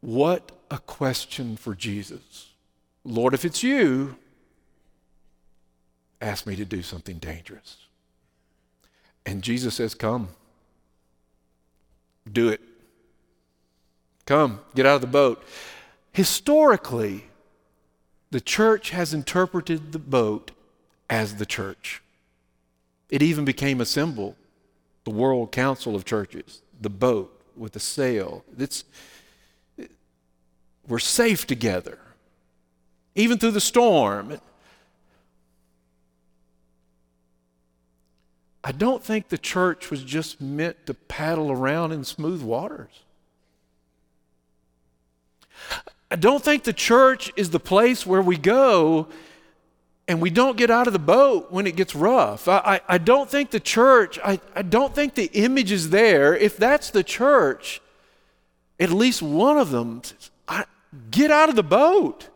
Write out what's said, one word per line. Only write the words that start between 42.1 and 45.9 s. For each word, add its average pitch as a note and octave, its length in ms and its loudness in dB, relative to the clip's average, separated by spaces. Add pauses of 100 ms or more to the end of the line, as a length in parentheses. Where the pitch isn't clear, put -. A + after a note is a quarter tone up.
waters. C3 600 -8 (3000)